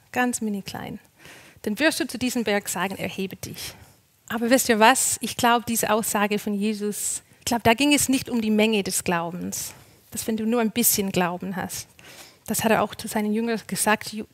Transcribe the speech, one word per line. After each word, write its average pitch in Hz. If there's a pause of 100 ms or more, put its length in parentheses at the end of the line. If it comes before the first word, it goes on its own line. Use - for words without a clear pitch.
(120)
ganz 247
mini 208
klein, - (640)
dann 208
wirst 302
du 302
zu -
diesem 247
Berg 202
sagen, 196
erhebe 190
dich.“ - (560)
Aber 233
wisst 254
ihr 214
was? 233
Ich -
glaub, 233
diese 226
Aussage 208
von 208
Jesus, 208 (180)
ich -
glaub, 240
da 233
ging 285
es -
nicht 262
um 240
die 214
Menge 214
des 190
Glaubens, 175 (380)
dass -
wenn 220
du 220
nur 233
ein 214
bisschen 208
Glauben 180
hast. - (580)
Das -
hat 226
er 202
auch -
zu -
seinen 214
Jüngern 226
gesagt, - (180)